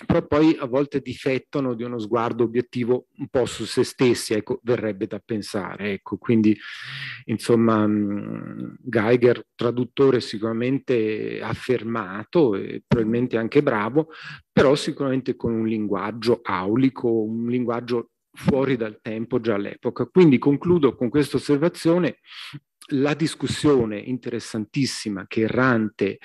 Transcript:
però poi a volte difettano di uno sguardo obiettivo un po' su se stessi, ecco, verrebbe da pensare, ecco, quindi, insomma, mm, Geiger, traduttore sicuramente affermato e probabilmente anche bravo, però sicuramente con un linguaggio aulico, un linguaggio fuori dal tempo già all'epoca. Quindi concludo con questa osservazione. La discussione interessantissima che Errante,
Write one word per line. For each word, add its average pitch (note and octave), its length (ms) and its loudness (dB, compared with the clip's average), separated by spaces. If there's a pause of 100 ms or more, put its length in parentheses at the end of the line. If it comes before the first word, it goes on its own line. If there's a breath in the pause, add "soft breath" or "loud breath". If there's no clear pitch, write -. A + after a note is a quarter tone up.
però E3+ 200 2
poi D#3 340 4
a D3 60 -6
volte C3+ 340 -2
difettano C3 720 -4
di A2+ 100 -8
uno A#2+ 160 -8
sguardo A2+ 440 0
obiettivo A#2+ 640 -2 (100)
un C#3 100 -8
po' B2 180 0
su A2 200 -8
se A#2+ 180 0
stessi, A#2+ 500 0
ecco, G#2+ 300 -4
verrebbe G#2+ 420 -2
da G2+ 180 -8
pensare, G2+ 720 -6
ecco, F#2+ 240 -8
quindi, G#2+ 400 4 (680 loud breath)
insomma, A2+ 600 2
mm, G#2 920 -4
Geiger, A#2+ 720 2
traduttore B2 680 2
sicuramente A2+ 1200 -2
affermato A2+ 1120 -2
e - 320 -8
probabilmente A#2 500 0
anche A2+ 240 2
bravo, B2+ 480 0 (420 loud breath)
però C#3+ 240 6
sicuramente C3 600 -2
con A#2 180 -4
un A2+ 140 0
linguaggio A2 760 -2
aulico, A#2 800 0
un A2+ 240 -4
linguaggio A#2+ 640 -4 (240)
fuori C3+ 440 2
dal A2 240 -6
tempo A2+ 380 -4
già A2+ 160 0
all'epoca. G#2 500 -4
Quindi D#3 320 8
concludo C#3+ 580 2
con B2 140 -2
questa C#3+ 280 0
osservazione. D#3+ 840 0 (720 loud breath)
La C#3+ 200 2
discussione C3+ 840 0
interessantissima A2+ 1300 -6
che - 140 -2
Errante, A2 840 0